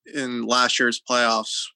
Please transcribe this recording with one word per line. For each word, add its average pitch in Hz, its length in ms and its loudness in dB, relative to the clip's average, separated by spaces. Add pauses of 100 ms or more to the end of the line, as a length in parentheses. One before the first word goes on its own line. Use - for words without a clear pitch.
(140)
in 123 320 -4
last 120 340 2
year's 120 300 0
playoffs 117 540 0 (120)